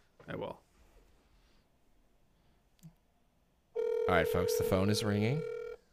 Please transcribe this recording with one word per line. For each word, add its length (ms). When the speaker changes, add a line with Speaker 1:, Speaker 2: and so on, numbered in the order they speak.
Speaker 1:
I 80
will. 240
Speaker 2:
All 80
right, 120
folks, 300
the 60
phone 260
is 140
ringing. 360